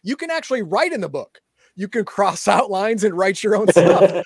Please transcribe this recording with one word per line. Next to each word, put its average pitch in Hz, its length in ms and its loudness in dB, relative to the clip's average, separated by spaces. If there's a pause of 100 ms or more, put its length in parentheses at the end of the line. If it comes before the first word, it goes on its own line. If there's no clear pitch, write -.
You 240 140 -6
can 330 140 -10
actually 269 320 -4
write 226 300 -2
in 254 100 -6
the 160 80 -8
book. 135 300 -12 (360)
You 190 120 -8
can 220 160 -4
<laughs> - 20 -8
cross 190 420 -2
out 202 220 2
lines 202 340 -2
and 185 120 0
write 190 260 0
your 208 140 2
own 208 120 2
stuff. 175 580 4